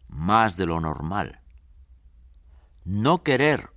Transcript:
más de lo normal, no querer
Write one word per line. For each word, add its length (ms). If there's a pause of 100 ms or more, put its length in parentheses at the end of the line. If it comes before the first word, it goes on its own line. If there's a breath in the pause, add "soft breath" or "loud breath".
más 500
de 100
lo 120
normal, 600 (1400)
no 400
querer 520